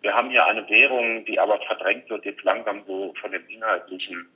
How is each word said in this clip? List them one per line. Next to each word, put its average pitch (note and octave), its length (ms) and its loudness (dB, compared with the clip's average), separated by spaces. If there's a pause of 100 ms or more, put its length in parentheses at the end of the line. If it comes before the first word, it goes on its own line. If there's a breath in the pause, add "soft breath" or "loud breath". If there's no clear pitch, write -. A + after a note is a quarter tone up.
wir G2+ 120 0
haben B2 180 2
hier A2+ 140 6
eine A2 220 0
Währung, A#2 580 2
die F#2 140 -2
aber G2+ 280 4
verdrängt - 420 -2
wird G#2+ 160 -6
jetzt G2 180 -8
langsam G#2 440 0
so F#2+ 340 -6
von - 100 -8
dem F#2+ 160 -8
Inhaltlichen F#2 880 -4